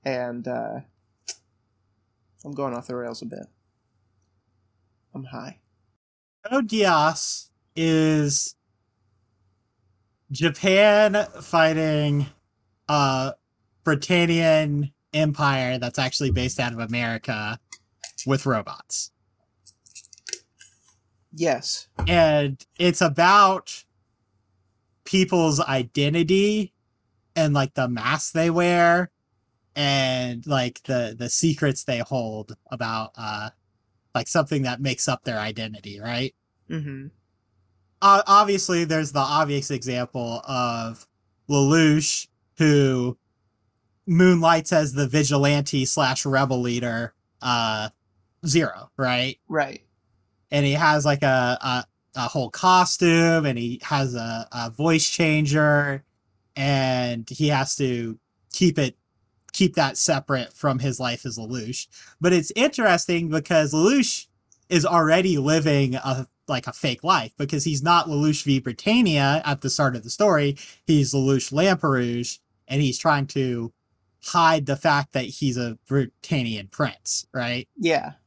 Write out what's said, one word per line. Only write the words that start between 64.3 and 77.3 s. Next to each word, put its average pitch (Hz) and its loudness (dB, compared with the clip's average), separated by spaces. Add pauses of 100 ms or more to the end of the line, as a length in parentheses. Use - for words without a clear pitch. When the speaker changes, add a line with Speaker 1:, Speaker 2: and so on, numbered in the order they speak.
Speaker 2:
is 170 2
already 170 4
living 143 2
a, 131 -6 (220)
like, 123 -4
a 127 -10
fake - -6
life, 156 0
because 143 -4
he's 143 -2
not 170 4
Lelouch 151 0
v 139 2
Britannia 156 2
at 143 -2
the 135 -4
start 131 0
of 110 -10
the 120 -16
story. 147 2 (280)
He's 147 4
Lelouch 135 0
Lamperouge, 135 0 (280)
and 139 -2
he's 131 0
trying 143 0
to 123 -4 (520)
hide 160 2
the 139 0
fact 143 0
that 127 -2
he's 127 -4
a 120 -6 (100)
Britannian 120 -4
prince, - -6